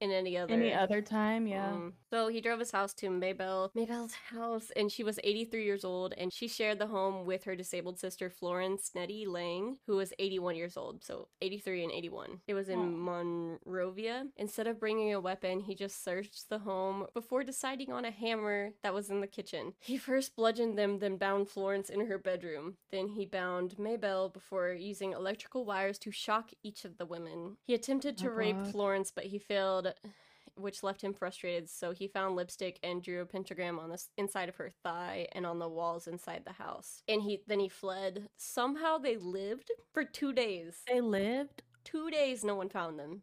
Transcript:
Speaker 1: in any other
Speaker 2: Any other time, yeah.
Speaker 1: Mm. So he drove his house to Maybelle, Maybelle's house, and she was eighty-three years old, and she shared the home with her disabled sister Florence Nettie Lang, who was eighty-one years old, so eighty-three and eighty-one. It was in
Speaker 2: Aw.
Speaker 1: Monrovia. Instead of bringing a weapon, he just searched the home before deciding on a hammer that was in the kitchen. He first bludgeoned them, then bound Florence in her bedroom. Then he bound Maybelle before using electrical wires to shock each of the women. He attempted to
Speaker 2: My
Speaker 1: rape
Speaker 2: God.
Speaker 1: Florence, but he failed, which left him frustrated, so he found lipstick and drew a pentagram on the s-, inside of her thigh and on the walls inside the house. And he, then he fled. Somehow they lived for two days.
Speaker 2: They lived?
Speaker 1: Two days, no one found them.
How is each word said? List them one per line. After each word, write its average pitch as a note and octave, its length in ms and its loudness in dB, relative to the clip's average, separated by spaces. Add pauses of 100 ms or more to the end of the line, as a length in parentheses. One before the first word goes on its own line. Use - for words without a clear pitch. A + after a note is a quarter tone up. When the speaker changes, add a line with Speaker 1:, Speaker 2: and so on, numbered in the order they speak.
Speaker 1:
in G3+ 100 2
any F#3 260 4
other F3+ 160 2
Speaker 2:
Any A3+ 220 6
other G3 280 4
time, G#3+ 440 4
yeah. G3 240 0
Speaker 1:
Mm. F3 220 -4 (180)
So A3+ 160 2
he A3+ 140 0
drove A#3 180 2
his A#3 140 -2
house G3 220 2
to G3 160 -2
Maybelle, F#3 640 2
Maybelle's A3+ 380 -2
house, A3+ 600 -4
and G#3 160 4
she A#3 140 -2
was G#3 180 0
eighty-three A3+ 420 2
years G3+ 200 2
old, F#3 340 0
and F3+ 140 -2
she A#3 160 -4
shared G#3+ 320 2
the G#3+ 80 2
home F#3+ 380 2
with F#3 180 0
her F#3+ 100 -2
disabled F3+ 460 -4
sister F#3 280 -4
Florence F#3 640 0
Nettie F#3+ 340 -4
Lang, F3+ 600 -2
who G#3+ 100 2
was F#3+ 220 2
eighty-one F#3 380 2
years F3 200 -4
old, - 280 -6
so - 240 -8 (120)
eighty-three F#3+ 440 0
and E3 80 0
eighty-one. E3+ 560 -6
It G#3 60 2
was G3 140 0
in F3+ 120 2
Speaker 2:
Aw. - 20 4 (840)
Speaker 1:
Monrovia. G3 640 -2 (100)
Instead G#3 300 -2
of A3+ 140 0
bringing G#3+ 320 4
a G3 80 2
weapon, F#3 400 0
he G3 140 -4
just G3 280 -4
searched G3 460 -4
the G#3+ 120 -2
home F#3+ 540 0
before B3+ 300 0
deciding C4 480 -2
on B3 120 -2
a A#3 60 -2
hammer G#3 600 2 (120)
that G3 120 2
was G3+ 160 -2
in G3+ 100 2
the G3 60 0
kitchen. F#3+ 540 -6
He B3+ 160 -2
first C4 400 2
bludgeoned A3+ 420 4
them, G3+ 200 4
then G3 180 2
bound G3 320 4
Florence G3 420 0
in G3+ 160 0
her G3 120 0
bedroom. E3+ 580 -2 (140)
Then F#3+ 180 0
he G#3 180 -2
bound F3+ 520 -2
Maybelle G3+ 500 0
before F3+ 440 0
using F#3+ 400 -4
electrical G#3 520 -2
wires G3 360 0
to G#3+ 100 -8
shock A3+ 420 0 (120)
each G#3 200 -10
of F3 140 -14
the F3 80 -4
women. E3+ 580 -8
He B3 100 4
attempted C4+ 440 0
to - 60 -2
Speaker 2:
My B3+ 100 2
Speaker 1:
rape G#3+ 220 4
Speaker 2:
God. G3 160 -2
Speaker 1:
Florence, G3 420 2
but - 120 -6
he G3+ 120 -4
failed, F#3+ 540 2 (640)
which G3 260 -6
left G3 200 0
him G3+ 100 0
frustrated, F3 560 -2
so - 240 -4
he F#3+ 160 -6
found F#3+ 280 2
lipstick F3+ 460 -2
and F3+ 200 -2
drew F3+ 180 -4
a F3 60 -4
pentagram F#3 520 -4
on D#3+ 120 -6
the E3+ 40 -4
s-, - 220 -10
inside F#3+ 320 0
of F3+ 80 -10
her D3+ 140 -6 (120)
thigh F3 500 -2
and F3+ 140 -4
on E3+ 120 -2
the E3+ 100 -2
walls E3+ 380 -2
inside E3+ 380 -8
the F#3 80 -10 (120)
house. - 440 -10
And G#3+ 140 4
he, G3+ 240 -2
then G#3 140 2
he G3 80 2
fled. F#3+ 680 -4
Somehow D#4 600 2
they C4 180 2
lived G3 540 -4 (220)
for D#4 120 2
two - 280 -2
days. F#3+ 460 0 (120)
Speaker 2:
They B3 100 8
lived? A#3 600 2 (220)
Speaker 1:
Two D#4+ 260 -4
days, C4+ 340 4
no G#3 100 2
one F#3+ 160 -2
found E3 280 -2
them. D#3 240 -8